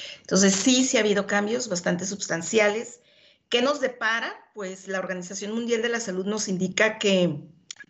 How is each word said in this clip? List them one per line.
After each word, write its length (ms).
Entonces, 340
sí, 300
sí 120
ha 40
habido 280
cambios 400
bastante 380
sustanciales. 960
¿Qué 120
nos 180
depara? 540
Pues 360
la 100
Organización 540
Mundial 300
de 80
la 100
Salud 260
nos 220
indica 500
que 400